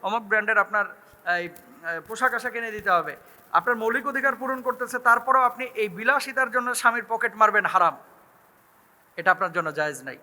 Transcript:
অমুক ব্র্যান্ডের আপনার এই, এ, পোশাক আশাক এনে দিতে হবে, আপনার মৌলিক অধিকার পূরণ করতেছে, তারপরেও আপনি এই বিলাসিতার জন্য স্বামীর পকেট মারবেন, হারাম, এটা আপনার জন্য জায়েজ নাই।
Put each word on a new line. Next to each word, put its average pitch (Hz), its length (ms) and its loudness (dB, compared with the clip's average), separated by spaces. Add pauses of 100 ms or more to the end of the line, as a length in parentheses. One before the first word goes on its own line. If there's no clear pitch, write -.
অমুক 220 200 -2
ব্র্যান্ডের 208 360 2
আপনার 202 260 0 (540)
এই, 175 80 -6
এ, 165 540 -12
পোশাক 233 340 -2
আশাক 240 200 -6
এনে 233 160 -8
দিতে 208 200 -4
হবে, 156 260 2 (360)
আপনার 233 240 2
মৌলিক 226 300 -2
অধিকার 269 300 0
পূরণ 254 260 -6
করতেছে, 247 360 -6
তারপরেও 247 440 4
আপনি 247 220 0
এই 220 240 -4
বিলাসিতার 254 600 0
জন্য 240 240 -2
স্বামীর 233 340 0
পকেট 226 260 -2
মারবেন, 208 300 6
হারাম, 170 320 2 (1200)
এটা 175 140 0
আপনার 180 220 0
জন্য 160 220 -4
জায়েজ 147 280 -4
নাই। 131 200 -14